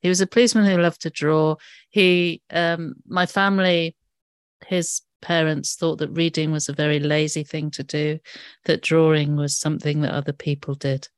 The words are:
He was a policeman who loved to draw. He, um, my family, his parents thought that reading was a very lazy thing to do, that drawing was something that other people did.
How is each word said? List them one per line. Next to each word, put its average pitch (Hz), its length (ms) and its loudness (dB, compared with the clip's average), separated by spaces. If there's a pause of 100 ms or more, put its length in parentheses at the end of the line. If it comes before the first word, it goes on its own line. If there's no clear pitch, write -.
He 180 60 -2
was 180 140 2
a 185 60 2
policeman 233 360 4
who 196 140 4
loved 170 240 2
to 165 80 -6
draw. 156 480 2 (320)
He, 180 520 2 (100)
um, 170 420 -2 (120)
my 180 200 0
family, 185 720 0 (680)
his - 360 -4 (200)
parents 156 540 -2
thought 160 220 -2
that 151 140 -6
reading 160 420 -2
was 151 160 -4
a 147 40 -8
very 151 280 0
lazy 151 420 -2
thing 151 280 -8
to 143 120 -10
do, 151 360 -4 (440)
that - 180 -2
drawing 156 540 2
was 147 220 -2
something 151 420 -2
that 147 140 -2
other 143 180 -4
people 143 440 -6
did. 139 420 -4